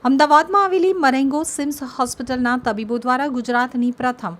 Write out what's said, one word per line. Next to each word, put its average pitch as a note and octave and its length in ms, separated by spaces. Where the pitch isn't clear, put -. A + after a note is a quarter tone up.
અમદાવાદમાં D4+ 600
આવેલી F#4 300
મરેંગો C#4 500
સિમ્સ C#4+ 400
હોસ્પિટલના B3 720
તબીબો A3+ 400
દ્વારા B3+ 300
ગુજરાતની B3 640
પ્રથમ B3 480